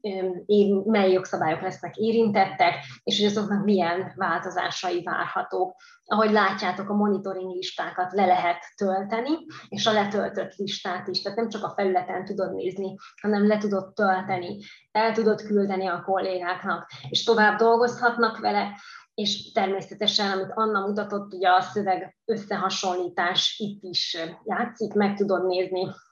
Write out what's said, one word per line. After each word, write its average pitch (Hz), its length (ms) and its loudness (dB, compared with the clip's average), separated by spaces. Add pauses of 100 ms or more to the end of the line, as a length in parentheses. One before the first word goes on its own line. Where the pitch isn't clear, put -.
ö, 190 280 -4 (160)
ér-, 202 400 6
mely 202 260 4
jogszabályok 170 500 0
lesznek 180 340 -8
érintettek, 202 800 2 (300)
és - 160 -2
hogy 208 100 4
azoknak 202 340 0
milyen 180 520 2
változásai 175 880 -2
várhatók. 180 720 -4 (300)
Ahogy 214 260 2
látjátok, 202 580 0
a 208 60 0
monitoring 190 560 0
listákat 180 600 -6
le 190 140 4
lehet 180 380 2 (120)
tölteni, 202 600 -2 (300)
és 202 180 -4
a 226 60 4
letöltött 202 640 -2
listát 196 520 -6
is, 185 140 -4
tehát 202 160 -6
nem 233 120 -2
csak 208 140 -6
a - 120 -6
felületen 185 500 0
tudod 190 280 -4
nézni, 190 420 -6 (260)
hanem 208 260 4
le 214 100 4
tudod 196 360 -2
tölteni, 190 640 0 (340)
el 226 200 2
tudod 214 300 2
küldeni 196 460 0
a 175 180 -4
kollégáknak, 180 840 -2 (200)
és - 140 -2
tovább 214 340 6
dolgozhatnak 233 800 4
vele, 208 380 -2 (440)
és - 320 -4
természetesen, 196 800 0
amit 190 240 -2
Anna 214 320 0
mutatott, 202 460 -4
ugye 185 160 2
a 185 120 8
szöveg 185 640 -2
összehasonlítás 185 1300 -2
itt 202 260 -8
is, 175 360 -4
ö, 165 40 -6 (220)
játszik, 214 480 -4
meg 202 220 2
tudod 185 300 0
nézni 185 420 0 (240)